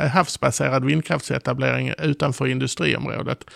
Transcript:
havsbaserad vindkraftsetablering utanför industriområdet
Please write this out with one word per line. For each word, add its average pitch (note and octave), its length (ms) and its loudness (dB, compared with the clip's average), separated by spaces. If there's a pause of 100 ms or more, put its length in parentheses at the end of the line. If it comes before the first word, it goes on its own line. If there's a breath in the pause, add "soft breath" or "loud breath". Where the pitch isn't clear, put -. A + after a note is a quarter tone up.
(120)
havsbaserad C3+ 760 2
vindkraftsetablering C3 1080 0 (100)
utanför C#3+ 440 0
industriområdet C3 960 -2 (120 loud breath)